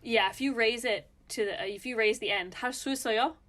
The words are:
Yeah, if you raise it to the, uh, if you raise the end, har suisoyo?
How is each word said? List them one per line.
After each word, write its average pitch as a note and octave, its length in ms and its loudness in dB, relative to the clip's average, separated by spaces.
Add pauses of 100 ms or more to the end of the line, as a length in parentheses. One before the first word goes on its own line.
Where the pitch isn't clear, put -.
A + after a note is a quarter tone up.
Yeah, A3 280 2
if - 120 -6
you C4+ 120 0
raise A#3 320 2
it A3 240 0 (200)
to A3 160 -2
the, G3 160 -4
uh, F#3 40 -4
if G3 200 -6
you B3+ 120 -4
raise A3 220 2
the G#3 120 -2
end, F#3 240 -2
har B3 160 -2
suisoyo? C4 640 0 (160)